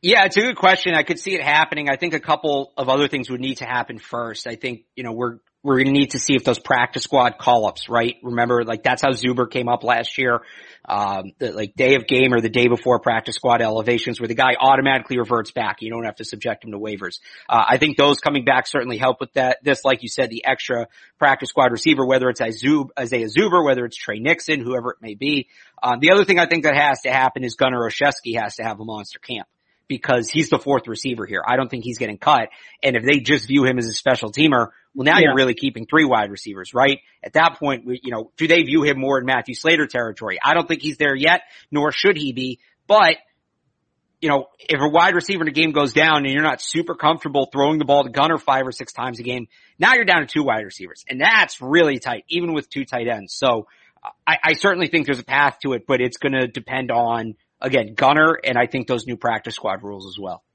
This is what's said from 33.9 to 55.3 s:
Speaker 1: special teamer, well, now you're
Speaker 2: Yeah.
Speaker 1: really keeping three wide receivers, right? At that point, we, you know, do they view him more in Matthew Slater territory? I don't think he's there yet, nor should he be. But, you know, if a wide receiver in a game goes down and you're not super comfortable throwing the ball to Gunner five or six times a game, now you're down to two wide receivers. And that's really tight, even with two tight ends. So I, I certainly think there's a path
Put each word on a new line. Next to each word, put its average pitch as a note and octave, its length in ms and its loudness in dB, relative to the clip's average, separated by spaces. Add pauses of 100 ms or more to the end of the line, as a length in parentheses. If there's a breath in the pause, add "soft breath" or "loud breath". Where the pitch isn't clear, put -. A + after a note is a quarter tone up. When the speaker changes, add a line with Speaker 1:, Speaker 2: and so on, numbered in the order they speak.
Speaker 1:
special A#2 380 0
teamer, C#3 380 2 (260 soft breath)
well, C3+ 80 -6
now D3 160 6
you're D#3 120 6
Speaker 2:
Yeah. C3 40 2
Speaker 1:
really C3 180 4
keeping A2+ 320 -6
three D#3 200 4
wide G#2+ 260 0
receivers, G2 420 -14
right? C3+ 260 2 (220 soft breath)
At E2+ 120 -16
that D#3+ 260 2
point, C3+ 260 -4
we, B2 160 -6
you B2+ 100 -8
know, A2+ 260 -8
do D#3 100 -2
they E3+ 160 4
view C#3+ 200 2
him C#3+ 140 0
more C3+ 220 0
in B2 60 -6
Matthew B2+ 280 -2
Slater D#3 320 0
territory? A2+ 560 -6
I D3 120 2
don't E3 120 2
think E3 160 -4
he's D3+ 140 -6
there C#3+ 180 0
yet, D#3 280 2 (300 loud breath)
nor D3 200 0
should F#3+ 240 2
he D3 160 -6
be. B2+ 280 -8 (280)
But, G3 300 4 (1040)
you D#3+ 80 0
know, C#3 180 0 (120)
if D3 200 -4
a C#3+ 80 0
wide E3+ 260 4
receiver F3 280 -2
in D#3 80 -2
a - 20 -8
game D#3 220 0
goes C#3+ 180 0
down D3+ 320 2
and C3+ 100 -2
you're D3 80 0
not D3+ 200 -2
super D#3+ 340 -4
comfortable D3 560 -2
throwing C#3+ 260 2
the D3+ 80 0
ball C#3 200 4
to B2+ 40 -10
Gunner D3 280 0
five C3+ 280 0
or C3 60 -8
six - 220 -14
times A#2+ 260 -8
a A#2+ 40 -14
game, B2 240 -8 (300 soft breath)
now A3+ 180 4
you're A#3 100 2
down F3 160 4
to C#3 40 -4
two D3+ 180 -2
wide A2 200 0
receivers. F#2 460 -18
And C3 100 -8
that's G3+ 400 2
really C#3+ 400 2
tight, A#2 300 -8
even E3+ 240 -4
with D3 160 -6
two C3+ 160 -8
tight A#2+ 240 -6
ends. G#2 240 -8
So A#2 340 0 (580 soft breath)
I, D#3+ 160 2
I D#3 120 2
certainly F3+ 340 0
think D#3+ 180 0
there's B2+ 140 -2
a A#2+ 60 -16
path C#3 380 0